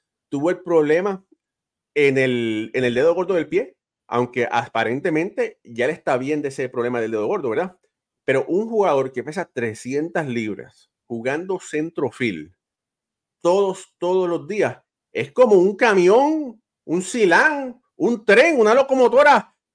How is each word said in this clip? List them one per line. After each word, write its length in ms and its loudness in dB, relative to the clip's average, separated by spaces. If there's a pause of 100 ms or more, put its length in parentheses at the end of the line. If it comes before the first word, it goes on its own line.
(300)
Tuvo 220 -2
el 80 -4
problema 680 0 (680)
en 240 2
el, 540 -2
en 100 0
el 100 0
dedo 220 2
gordo 180 -2
del 140 -2
pie, 300 -4 (280)
aunque 460 -2
aparentemente 1120 -4
ya 240 -4
le 60 -2
está 240 -4
bien 260 -4
de 60 -4
ese 200 -8
problema 320 -4
del 80 -4
dedo 160 -2
gordo, 240 -4
¿verdad? 280 -4 (460)
Pero 240 0
un 220 -2
jugador 440 0
que 100 -8
pesa 220 -8
trescientas 840 -6
libras, 640 -10 (160)
jugando 520 -6
centrofield, 960 -6 (880)
todos, 560 -2
todos 320 -2
los 180 -6
días, 300 -2 (340)
es 200 -6
como 240 4
un 200 4
camión, 840 2 (220)
un 180 -4
silán, 800 0 (140)
un 300 -2
tren, 340 4
una 160 4
locomotora, 800 4 (200)